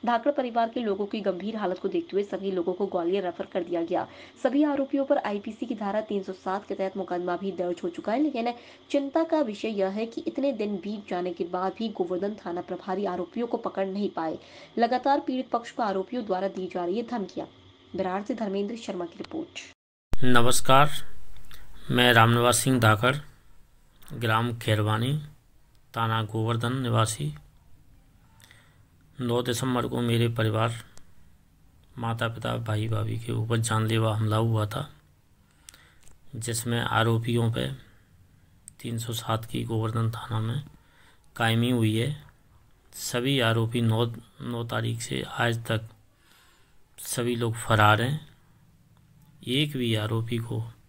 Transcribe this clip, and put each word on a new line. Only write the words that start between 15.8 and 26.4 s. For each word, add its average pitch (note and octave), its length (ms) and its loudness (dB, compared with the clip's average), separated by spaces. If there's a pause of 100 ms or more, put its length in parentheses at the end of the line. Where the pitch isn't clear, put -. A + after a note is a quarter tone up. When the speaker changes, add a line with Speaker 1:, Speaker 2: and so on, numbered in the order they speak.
Speaker 1:
आरोपियों G3+ 420 -4
द्वारा F#3+ 220 -2
दी F#3 200 -6
जा F3 180 -4
रही F#3 120 -2
है A#3 100 -4
धमकियां। F#3+ 400 -6 (500)
बराड़ F#3+ 260 -2
से A#3 120 -4
धर्मेंद्र G3+ 400 -4
शर्मा F#3+ 300 -8
की - 120 -16
रिपोर्ट। - 560 -12 (500)
Speaker 2:
नमस्कार, B2+ 640 10 (1040)
मैं B2 220 6
रामनिवास A#2+ 440 8
सिंह C3 220 2
धाकड़, A2+ 360 6 (1000)
ग्राम A#2 440 0
खेरवानी, A2 640 0 (760)
थाना A2+ 260 0
गोवर्धन A#2 520 -2